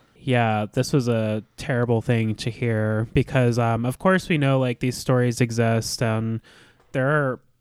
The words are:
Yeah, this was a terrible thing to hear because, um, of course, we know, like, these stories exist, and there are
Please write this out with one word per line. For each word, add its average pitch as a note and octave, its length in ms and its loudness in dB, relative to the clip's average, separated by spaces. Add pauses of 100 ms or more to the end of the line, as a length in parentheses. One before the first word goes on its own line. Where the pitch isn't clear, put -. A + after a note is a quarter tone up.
(160)
Yeah, A2+ 560 0
this - 220 -2
was B2+ 140 2
a A2 360 -2 (140)
terrible A#2+ 460 0
thing A2+ 320 0
to - 160 -6
hear G#2+ 640 -2
because, B2 420 2
um, A#2 260 0
of B2+ 140 -4
course, F#3 320 2
we E3 80 2
know, C3+ 220 2
like, B2 200 -2
these B2 160 -2
stories B2 460 0
exist, A#2 640 0
and A2+ 360 -2 (520)
there C3+ 180 0
are C#3 300 0 (220)